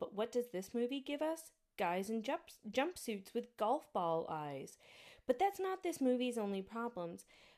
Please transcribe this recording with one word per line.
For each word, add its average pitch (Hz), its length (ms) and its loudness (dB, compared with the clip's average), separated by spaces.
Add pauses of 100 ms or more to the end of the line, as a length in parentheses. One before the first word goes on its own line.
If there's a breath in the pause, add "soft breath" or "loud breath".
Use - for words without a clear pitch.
But - 140 -6
what 226 180 0
does 240 160 2
this 180 240 -6
movie 247 280 0
give 285 200 -2
us? 320 300 -2 (260)
Guys 190 320 2
in 220 140 0
jump-, 285 300 -2 (180)
jumpsuits 240 640 -2
with - 240 -4
golf 226 340 2
ball 165 380 2
eyes. 147 480 -6 (480 loud breath)
But 254 120 4
that's 392 220 2
not 381 220 -2
this 339 180 0
movie's 247 380 4
only 202 240 0
problems. 196 640 -6 (320 loud breath)